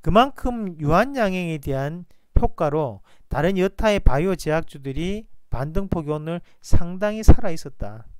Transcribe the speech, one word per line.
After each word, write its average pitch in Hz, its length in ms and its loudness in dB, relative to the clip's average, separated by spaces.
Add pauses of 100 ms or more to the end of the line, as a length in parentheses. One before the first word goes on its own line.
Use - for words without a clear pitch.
그만큼 226 800 0
유한양행에 185 760 0
대한 143 480 -6 (340)
효과로 147 640 -2 (260)
다른 170 300 -2
여타의 202 420 0
바이오 180 340 4
제약주들이 156 920 -6 (240)
반등폭이 156 600 -4
오늘 156 300 -8 (220)
상당히 196 600 2
살아있었다. - 840 4 (140)